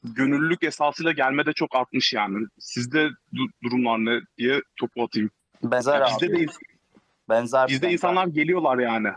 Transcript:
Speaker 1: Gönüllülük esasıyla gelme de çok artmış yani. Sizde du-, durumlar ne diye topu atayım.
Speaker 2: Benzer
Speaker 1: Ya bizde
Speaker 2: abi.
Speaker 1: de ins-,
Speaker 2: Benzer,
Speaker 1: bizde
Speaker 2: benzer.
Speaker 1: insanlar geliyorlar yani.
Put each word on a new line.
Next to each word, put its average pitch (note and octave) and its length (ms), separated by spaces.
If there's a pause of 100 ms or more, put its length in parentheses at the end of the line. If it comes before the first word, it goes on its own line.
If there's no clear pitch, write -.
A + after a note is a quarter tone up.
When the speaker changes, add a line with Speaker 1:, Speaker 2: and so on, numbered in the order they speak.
Speaker 1:
Gönüllülük C#3 600
esasıyla D3+ 480
gelme C#3+ 340
de D3+ 60
çok - 240
artmış B2+ 360
yani. G#2 340 (120)
Sizde B2 400 (360)
du-, B2+ 160 (140)
durumlar A#2+ 340
ne A2+ 220 (180)
diye C3 220 (200)
topu A#2+ 240
atayım. G#2+ 260 (340)
Speaker 2:
Benzer B2 360
Speaker 1:
Ya C3+ 60
bizde A#2 200
Speaker 2:
abi. F3 100
Speaker 1:
de E3+ 80
ins-, D3+ 140 (680)
Speaker 2:
Benzer, A#2+ 400
Speaker 1:
bizde C3+ 140
Speaker 2:
benzer. F3 100
Speaker 1:
insanlar F3+ 340
geliyorlar D3+ 520
yani. A2+ 380